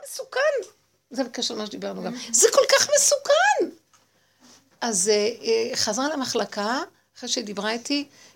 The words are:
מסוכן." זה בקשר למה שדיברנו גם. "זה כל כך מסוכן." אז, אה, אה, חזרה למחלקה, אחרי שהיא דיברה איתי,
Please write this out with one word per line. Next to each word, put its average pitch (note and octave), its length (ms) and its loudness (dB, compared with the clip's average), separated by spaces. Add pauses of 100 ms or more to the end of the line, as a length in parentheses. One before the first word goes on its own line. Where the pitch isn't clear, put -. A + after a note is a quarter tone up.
מסוכן." C5+ 680 -2 (400)
זה C4 140 -2
בקשר A#3+ 300 -4
למה G#3+ 120 -6
שדיברנו G3 360 -8
גם. A3 120 -6 (180)
"זה A4+ 200 4
כל C5+ 120 6 (120)
כך - 180 4
מסוכן." D5 760 2 (1120)
אז, G#3+ 280 0
אה, G#3+ 60 6 (280)
אה, A3+ 340 0
חזרה B3 320 0
למחלקה, A#3+ 760 -2 (340)
אחרי B3 120 -12
שהיא A#3+ 160 -2
דיברה G#3 280 -4
איתי, C#4+ 360 -4 (280)